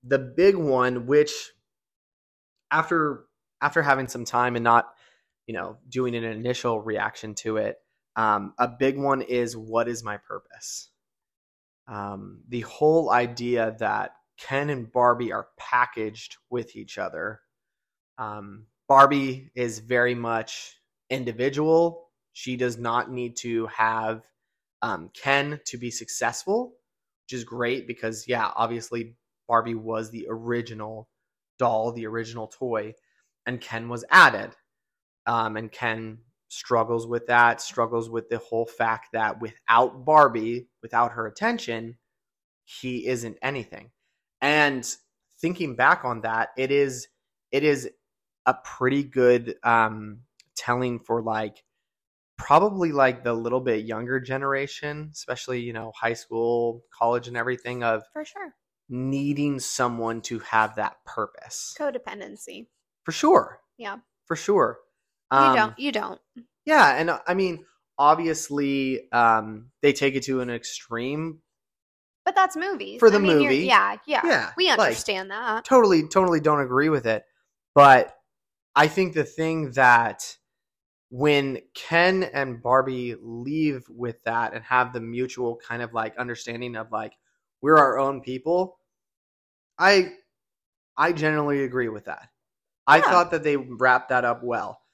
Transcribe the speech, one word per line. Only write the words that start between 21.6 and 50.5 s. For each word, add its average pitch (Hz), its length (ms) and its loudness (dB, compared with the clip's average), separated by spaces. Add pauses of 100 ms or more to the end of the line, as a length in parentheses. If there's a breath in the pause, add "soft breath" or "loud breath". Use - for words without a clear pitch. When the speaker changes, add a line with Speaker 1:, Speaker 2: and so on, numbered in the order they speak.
Speaker 1:
She 127 220 -8
does 123 220 -4
not 120 340 -4
need 123 260 -10
to 113 300 -4
have, 110 560 -2 (580)
um, 90 320 -6
Ken 143 520 -2
to - 120 -12
be 120 140 -10
successful, 190 840 -6 (500)
which - 80 -14
is 120 100 -10
great 120 440 -6
because, 113 400 -8
yeah, 120 280 -2
obviously 117 600 -6 (320)
Barbie 117 280 2
was 110 360 -6
the 113 180 -12
original 113 800 -8 (500)
doll, 117 320 0
the 117 160 -10
original 113 400 -8
toy, 113 460 -6 (520)
and 123 160 -8
Ken 113 280 -10
was 120 200 -8
added. 131 460 6 (720)
Um, 113 320 -2
and 110 140 -10
Ken 113 480 -8 (300)
struggles 117 580 -2
with 120 200 -6
that, 120 340 4
struggles 117 480 -4
with 113 200 -8
the 117 80 -4
whole 113 280 -4
fact 113 480 -4
that 110 280 -2
without 120 640 2
Barbie, 123 600 4 (140)
without 120 320 0
her 113 140 -6
attention, 117 720 -6 (640)
he 123 440 -10
isn't 117 340 -6
anything. - 500 -10 (500)
And 143 460 2 (520)
thinking 165 360 -4
back 139 300 4
on 117 160 -4
that, 113 360 -2
it 131 140 -2
is, 139 360 0 (440)
it 139 120 0
is 139 260 0 (560)
a 127 80 4
pretty 135 500 -2
good, 123 600 2
um, 110 560 0 (360)